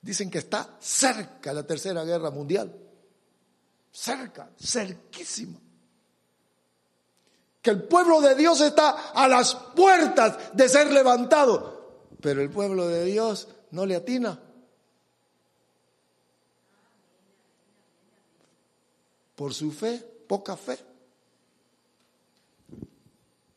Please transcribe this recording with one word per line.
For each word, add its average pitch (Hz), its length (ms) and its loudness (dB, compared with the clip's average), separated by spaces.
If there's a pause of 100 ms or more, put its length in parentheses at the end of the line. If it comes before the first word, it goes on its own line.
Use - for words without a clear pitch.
Dicen 190 280 -10
que 170 80 -8
está - 420 -8
cerca 220 720 -4
la 147 140 -10
Tercera 165 380 -6
Guerra 165 260 -4
Mundial. 143 440 -6 (1160)
Cerca, 247 640 -12
cerquísima. - 1000 -10 (2000)
Que 240 100 2
el 269 120 -2
pueblo 339 380 4
de 277 140 6
Dios 302 260 4
está 302 500 2
a 269 180 2
las 247 260 2
puertas 320 1000 2
de 254 120 6
ser 294 220 4
levantado. 254 1160 2 (120)
Pero 139 200 -2
el 143 100 -4
pueblo 190 380 -4
de 170 160 -2
Dios 208 440 -4 (240)
no 180 120 -6
le 190 120 -4
atina. 220 440 -6 (4000)
Por 143 180 -10
su 156 200 -8
fe, 233 260 -8 (280)
poca 196 300 -8
fe. - 220 -12 (2750)